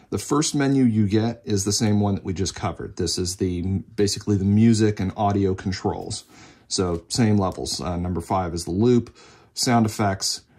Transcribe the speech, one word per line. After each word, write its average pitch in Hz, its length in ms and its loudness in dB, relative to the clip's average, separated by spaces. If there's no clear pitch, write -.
The 98 80 -4
first 147 360 0
menu 139 300 2
you 110 220 4
get 113 380 0
is 101 200 -2
the 104 80 0
same 104 280 2
one 101 160 2
that - 80 -8
we 95 80 -4
just 92 220 -4
covered. - 420 -8
This 87 220 -2
is 92 180 -4
the, 90 260 -2
basically 104 420 0
the 98 80 0
music 107 560 4
and 95 160 -2
audio 101 380 0
controls. 92 680 -6
So 87 400 -2
same 107 300 2
levels, 85 420 -4
uh, 87 160 -6
number 87 240 -4
five 90 340 -2
is 85 100 -6
the 85 60 -8
loop, 117 460 2
sound 117 320 2
effects, 101 560 -4